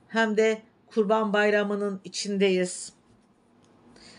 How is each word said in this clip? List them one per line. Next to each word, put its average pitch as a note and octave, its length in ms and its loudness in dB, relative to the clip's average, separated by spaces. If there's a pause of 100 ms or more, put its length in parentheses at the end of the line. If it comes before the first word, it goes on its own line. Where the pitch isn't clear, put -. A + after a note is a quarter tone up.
hem A3 280 0
de A3 260 2 (240)
Kurban G#3+ 460 0
Bayramı'nın G#3 720 0
içindeyiz. F#3+ 880 -2 (1300)